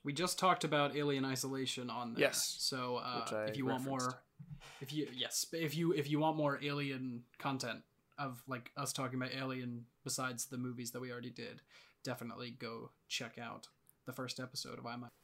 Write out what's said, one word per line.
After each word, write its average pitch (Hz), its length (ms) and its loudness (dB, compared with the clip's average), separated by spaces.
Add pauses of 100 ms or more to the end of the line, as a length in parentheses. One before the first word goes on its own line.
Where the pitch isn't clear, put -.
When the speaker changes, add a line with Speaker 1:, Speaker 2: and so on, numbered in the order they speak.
Speaker 1:
We 143 80 -2
just 165 260 2
talked 175 280 6
about 143 320 6
Alien 143 260 4
Isolation 131 640 0
on 117 240 -4
there. 120 100 6
Speaker 2:
Yes. - 360 4
Speaker 1:
So, 123 380 0
uh, 120 240 -2
Speaker 2:
Which 113 120 -2
I 107 120 2
Speaker 1:
if 107 120 -2
you 135 80 0
want 131 200 2
Speaker 2:
referenced. 131 220 0
Speaker 1:
more, 127 140 -4 (600)
if 135 100 -8
you, 151 220 0
yes, - 360 0
but 165 120 -2
if 151 160 2
you, 170 160 6
if 143 160 2
you 147 100 6
want 156 160 6
more 143 280 4
Alien 135 600 -2 (140)
content 127 460 -2 (340)
of, 131 300 -6
like, 123 280 -6
us 139 160 -2
talking 131 300 -2
about 127 120 -2
Alien 127 520 -4 (180)
besides 127 440 -2
the 131 100 -6
movies 123 340 -4
that 123 100 -6
we 127 100 -8
already 120 180 -8
did, 117 320 -10 (420)
definitely 117 480 -6
go 117 400 -8 (160)
check - 300 -4
out 113 300 -10 (380)
the 127 80 -8
first 127 260 -6
episode 123 400 -6
of 113 60 -12
I 117 100 -6
Might. 123 160 -10 (120)